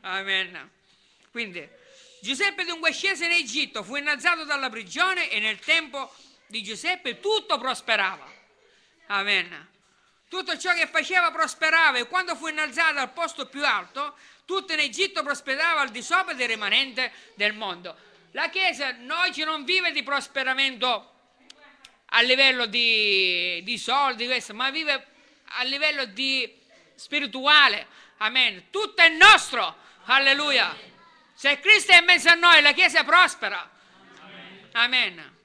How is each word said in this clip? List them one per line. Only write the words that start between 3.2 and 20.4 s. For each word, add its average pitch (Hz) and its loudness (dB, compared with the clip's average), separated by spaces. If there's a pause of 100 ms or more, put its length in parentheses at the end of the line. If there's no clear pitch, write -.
in 339 -2
Egitto, 262 -4
fu 220 -12
innalzato 302 -2
dalla 277 -4
prigione 294 -4
e 214 -4
nel 214 -4
tempo 294 -4 (320)
di 220 -10
Giuseppe 254 -8
tutto 403 -2
prosperava. 202 -4 (840)
Amen. 190 -4 (600)
Tutto 359 -8
ciò 359 -4
che 330 0
faceva 330 0
prosperava 320 2
e 240 -4
quando 349 -4
fu 302 -12
innalzato 302 -2
al 262 -4
posto 320 -6
più 285 -6
alto, 269 -4 (300)
tutto 381 -6
in 311 -4
Egitto 302 -4
prosperava 285 -2
al 269 -2
di 220 -12
sopra 349 -2
del 254 -4
rimanente 226 -2 (220)
del 208 -2
mondo. 180 -12 (320)
La 302 -4
Chiesa 285 -4 (280)
oggi 311 -4
non 311 -6
vive 359 0
di 285 -4
prosperamento 262 -4 (920)